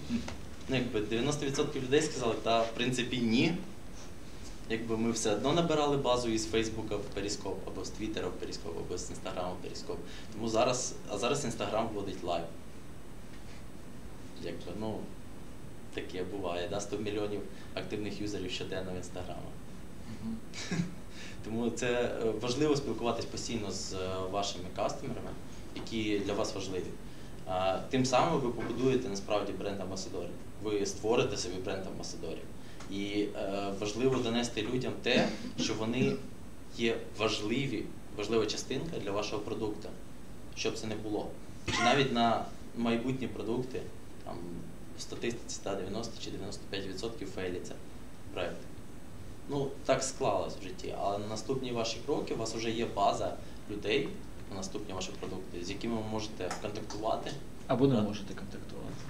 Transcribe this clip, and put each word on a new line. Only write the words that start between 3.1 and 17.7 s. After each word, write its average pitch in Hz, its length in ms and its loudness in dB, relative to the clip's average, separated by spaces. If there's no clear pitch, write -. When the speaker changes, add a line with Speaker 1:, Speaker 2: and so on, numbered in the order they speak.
Speaker 1:
ні". 127 360 6
Якби 113 260 0
ми 113 140 4
все 110 220 4
одно 117 200 4
набирали 151 440 6
базу 123 320 4
із 110 180 2
Фейсбука 110 500 2
в 101 40 0
Періскоп, 98 680 -2
або 90 160 -4
з 87 60 -6
Твіттера 90 380 -2
в 87 40 -2
Періскоп, 87 460 -4
або 90 200 -4
з - 120 -6
Інстаграму 90 500 -4
в - 40 -8
Періскоп. - 340 -6
Тому 113 140 -2
зараз, 120 460 4
а 101 80 -2
зараз 127 260 2
Інстаграм 110 500 2
вводить 98 300 -2
лайв. 85 200 2
Якби, 87 380 -6
ну, 110 180 -2
таке 92 300 -4
буває, 87 440 0
да? 98 120 0
Сто 101 180 -2
мільйонів 104 420 0